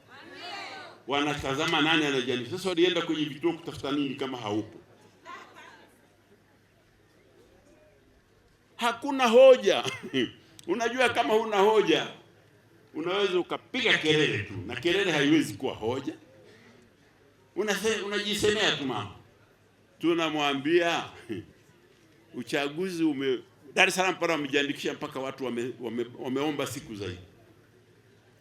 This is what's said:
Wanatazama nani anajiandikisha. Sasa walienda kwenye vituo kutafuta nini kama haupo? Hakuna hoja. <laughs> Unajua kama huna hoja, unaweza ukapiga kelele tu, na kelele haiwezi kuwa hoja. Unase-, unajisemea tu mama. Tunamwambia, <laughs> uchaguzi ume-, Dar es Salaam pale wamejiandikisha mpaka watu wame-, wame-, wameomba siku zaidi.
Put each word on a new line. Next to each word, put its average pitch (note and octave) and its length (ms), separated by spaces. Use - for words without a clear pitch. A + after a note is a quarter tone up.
Wanatazama D3 760
nani D#3 240
anajiandikisha. B2 520
Sasa F#3 120
walienda F3 320
kwenye D#3 240
vituo D3+ 280
kutafuta C#3 380
nini C#3 240
kama C3 220
haupo? G#2+ 420
Hakuna B3+ 500
hoja. A3 560
<laughs> - 440
Unajua A#3 420
kama A#3 240
huna A3 240
hoja, F#3 500
unaweza F3+ 460
ukapiga F3 580
kelele D3+ 420
tu, G2 140
na A#2+ 80
kelele F3 360
haiwezi D3 420
kuwa B2 200
hoja. C3 400
Unase-, G3+ 500
unajisemea G#3 720
tu C#3+ 80
mama. G#2+ 260
Tunamwambia, D#3 1040
<laughs> - 680
uchaguzi D#3 640
ume-, C3+ 360
Dar F#3 140
es F#3 80
Salaam F#3 200
pale E3 160
wamejiandikisha C#3+ 640
mpaka C#3+ 260
watu C3+ 260
wame-, A#2+ 260
wame-, A#2+ 240
wameomba C#3 480
siku - 280
zaidi. F#2 240